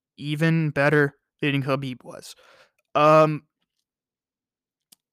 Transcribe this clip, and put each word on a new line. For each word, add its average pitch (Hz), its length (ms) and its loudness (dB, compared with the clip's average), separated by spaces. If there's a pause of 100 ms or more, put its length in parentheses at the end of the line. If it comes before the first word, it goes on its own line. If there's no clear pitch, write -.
(160)
even 156 540 -2
better 143 440 0 (280)
than 139 200 -2
Khabib 135 400 -6
was. - 320 -20 (600)
Um, 156 480 4 (1700)